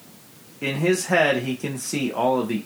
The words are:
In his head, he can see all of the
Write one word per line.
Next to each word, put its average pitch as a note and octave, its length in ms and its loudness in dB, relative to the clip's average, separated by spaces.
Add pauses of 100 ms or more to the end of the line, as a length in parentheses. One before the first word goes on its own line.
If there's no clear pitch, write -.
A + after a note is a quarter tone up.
(600)
In C#3 160 -4
his F3+ 300 2
head, C#3+ 360 2
he B2+ 140 -2
can C#3 220 -6
see B2+ 340 -2
all B2+ 280 2
of G#2+ 80 -2
the G#2+ 180 -2